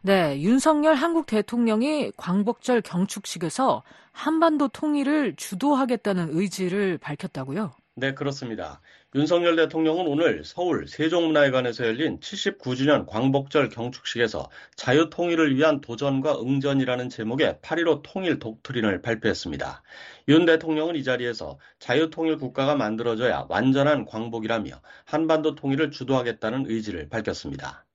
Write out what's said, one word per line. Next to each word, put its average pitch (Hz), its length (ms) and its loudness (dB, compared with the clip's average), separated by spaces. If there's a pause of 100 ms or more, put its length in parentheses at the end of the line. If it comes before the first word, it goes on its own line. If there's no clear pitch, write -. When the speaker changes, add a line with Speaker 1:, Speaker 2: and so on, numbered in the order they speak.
Speaker 1:
네, 170 380 2
윤석열 294 540 4
한국 330 320 0
대통령이 233 880 0
광복절 208 680 0
경축식에서 180 1000 -2 (300)
한반도 311 560 2
통일을 294 640 0
주도하겠다는 226 960 0
의지를 185 680 -2
밝혔다고요? 147 760 -8 (240)
Speaker 2:
네, 135 160 -2
그렇습니다. 117 680 -8 (340)
윤석열 170 400 4
대통령은 160 540 2
오늘 139 360 2
서울 170 440 -2
세종문화회관에서 143 1000 2
열린 127 340 -2
칠십구 196 540 -6
주년 131 320 2
광복절 135 640 0
경축식에서 117 840 -4 (240)
자유 151 340 2
통일을 160 460 2
위한 147 260 4
도전과 135 600 -2
응전이라는 131 680 0
제목의 117 540 -2
팔일오 160 400 0
통일 185 380 -4
독트린을 110 600 -4
발표했습니다. 110 840 -4 (420)
윤 160 180 6
대통령은 160 520 2
이 139 80 -4
자리에서 120 560 -6 (180)
자유 156 320 0
통일 160 280 -2
국가가 139 360 0
만들어져야 110 720 -2
완전한 131 560 2
광복이라며 113 680 -6 (320)
한반도 156 500 2
통일을 143 380 -2
주도하겠다는 123 760 -2
의지를 104 400 -6
밝혔습니다. 73 760 -8 (100)